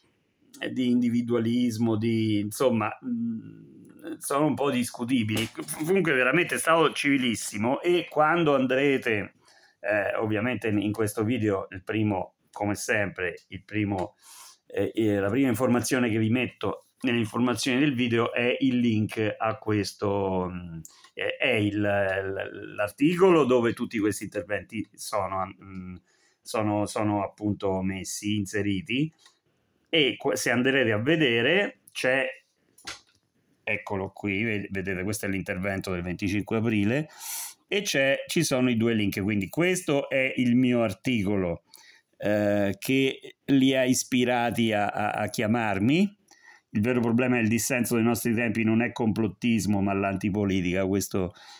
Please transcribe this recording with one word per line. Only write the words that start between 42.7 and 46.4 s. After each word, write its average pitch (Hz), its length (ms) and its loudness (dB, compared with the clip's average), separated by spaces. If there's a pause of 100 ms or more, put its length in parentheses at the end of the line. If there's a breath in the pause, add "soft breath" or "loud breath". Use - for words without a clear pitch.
che - 580 -2 (100)
li 135 280 4
ha 131 80 2
ispirati 120 920 2
a, 104 140 2
a, 104 240 -2
a 107 180 -2
chiamarmi. 113 920 0 (540 loud breath)